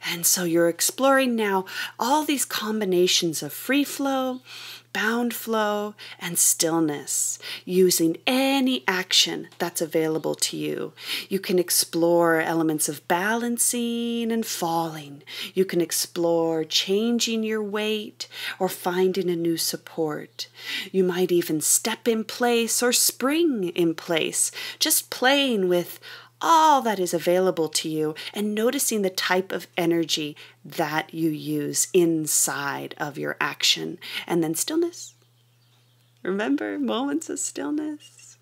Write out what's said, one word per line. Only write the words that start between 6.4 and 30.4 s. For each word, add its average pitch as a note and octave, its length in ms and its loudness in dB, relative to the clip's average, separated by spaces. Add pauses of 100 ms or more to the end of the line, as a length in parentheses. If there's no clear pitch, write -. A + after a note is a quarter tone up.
using F3+ 500 4 (100)
any C4 600 2
action E3 600 0 (100)
that's E3+ 240 -2
available D#3 520 0
to - 220 -4
you. D3+ 380 -6 (340)
You G3 100 -2
can F#3 200 0
explore E3+ 840 2
elements D#3+ 480 0
of D3 180 -10
balancing A#3 1300 -2
and A3+ 140 -2
falling. D#3 760 -4 (300)
You F#3 140 2
can F3 160 0
explore E3 840 0
changing A3+ 760 0
your A3 200 -2
weight G#3+ 640 -4 (320)
or F#3 120 0
finding F#3 580 0
a F3 80 0
new E3 220 0
support. - 920 -6 (440)
You F#3+ 120 4
might F3+ 260 2
even E3+ 300 2
step - 480 0
in A3 160 0
place A#3 580 0
or B3 100 4
spring C4+ 720 2
in E3+ 300 2
place, - 560 -2 (280)
just - 320 0
playing B3+ 580 2
with F3 320 0 (400)
all D#4 420 6
that G#3+ 160 0
is F3+ 160 -2
available F3 540 2
to - 200 -4
you D#3 260 -2 (200)
and G#3 200 -2
noticing A3+ 480 0
the F#3 80 2
type F#3+ 420 0
of F#3 140 -6 (100)
energy E3 600 0 (280)